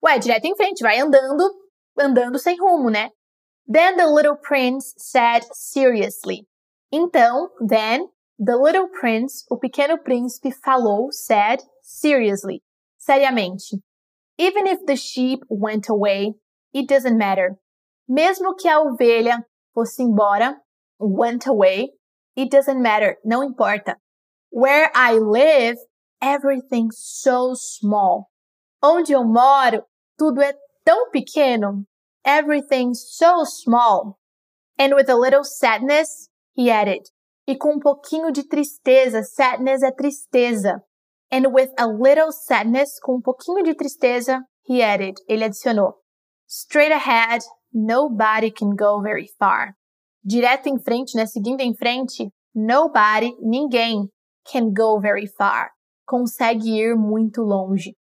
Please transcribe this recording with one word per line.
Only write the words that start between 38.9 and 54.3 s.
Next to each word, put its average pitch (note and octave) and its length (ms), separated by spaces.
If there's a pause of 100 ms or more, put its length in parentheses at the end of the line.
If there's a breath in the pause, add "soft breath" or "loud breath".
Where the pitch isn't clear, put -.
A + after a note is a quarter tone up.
sadness B3+ 600
é C4+ 80
tristeza. A#3+ 880 (500)
And C4 180
with C4 280
a A#3+ 80
little C4+ 460
sadness, B3+ 720
com B3+ 140
um B3+ 60
pouquinho E4+ 420
de D#4+ 100
tristeza, C4 680 (280)
he B3 140
added, G3 320 (120)
ele A3 160
adicionou, G#3+ 520 (520)
"Straight D4+ 460
ahead, A#3 500 (300)
nobody A3 800
can G#3 240
go G#3 260
very G#3+ 260 (120)
far." G3 340 (500)
Direto A#3+ 460
em C4+ 100
frente, B3 360
né, A3 100
seguindo A#3 360
em A#3+ 140
frente, A#3+ 540 (240)
nobody, A3+ 880
ninguém, A#3 640 (440)